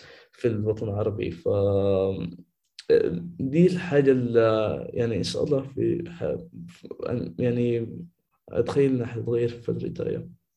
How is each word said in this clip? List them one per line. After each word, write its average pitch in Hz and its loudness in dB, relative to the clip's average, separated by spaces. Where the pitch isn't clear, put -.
في - -2
الوطن 107 -2
العربي. 104 -2
ف، - -6
آه، 98 2
دي 151 4
الحاجة 139 4
اللي 113 2
يعني 117 0
إن 87 -2
شاء - -2
الله 139 0
في 113 -2
ح-، - -4
في، - -20
يعني 120 0
أتخيل 135 2
إنها 120 0
حتتغير 117 -2
في 120 -6
الفترة - -4
الجاية. - -6